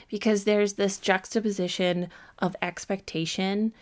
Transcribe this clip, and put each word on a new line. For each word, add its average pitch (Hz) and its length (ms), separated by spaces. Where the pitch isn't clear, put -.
because 208 360
there's 208 300
this 196 240
juxtaposition 185 1080
of 202 240
expectation 190 1200